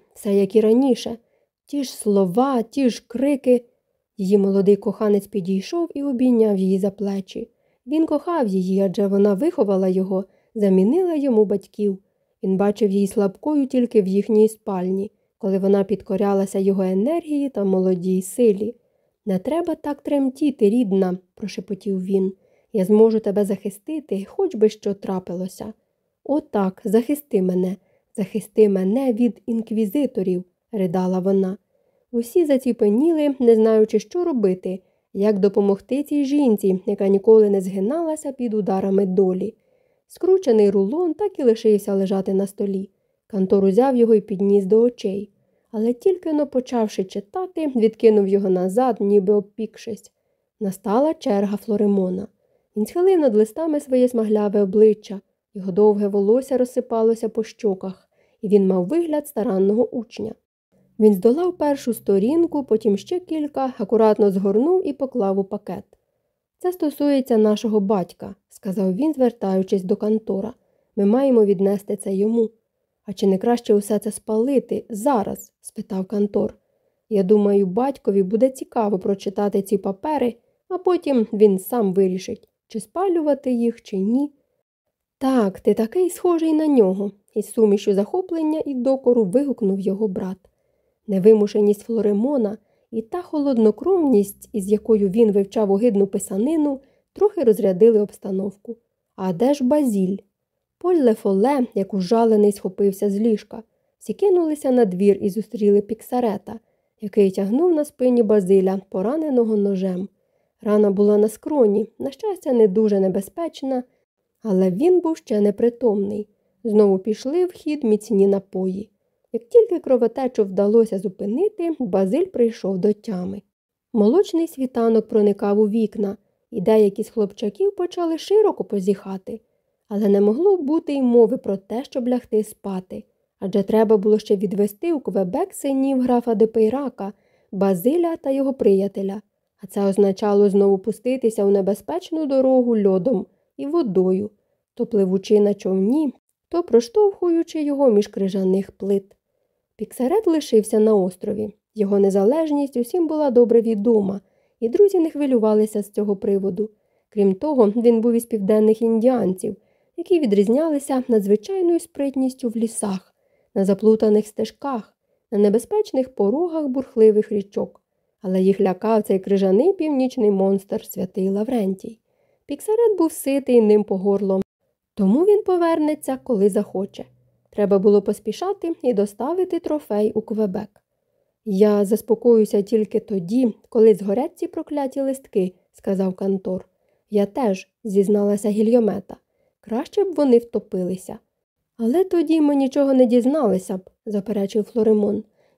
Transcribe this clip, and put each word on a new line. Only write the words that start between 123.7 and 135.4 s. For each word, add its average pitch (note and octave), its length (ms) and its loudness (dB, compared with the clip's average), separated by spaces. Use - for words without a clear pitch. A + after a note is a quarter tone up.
Молочний D#4+ 560 2
світанок A3+ 600 -2
проникав G#3 500 0
у G#3+ 100 2
вікна, G#3 480 -2
і G#3+ 100 -8
деякі G#3+ 420 2
з G#3 60 -8
хлопчаків A3+ 680 -4
почали F4 420 -4
широко G4+ 460 0
позіхати. F#3+ 760 -6
Але G#3 200 -2
не G3+ 120 4
могло C#4+ 360 2
бути D#4 380 -4
й C#4 80 -2
мови A#3 340 4
про G3 200 -6
те, A3+ 280 -10
щоб B3 240 -6
лягти A#3+ 360 -2
спати, G3 600 -12
адже G3 220 -2
треба A3 340 2
було G#3 220 2
ще G#3+ 180 -2
відвести G#3 560 -2
у C#4+ 80 -4
Квебек G#3 540 -4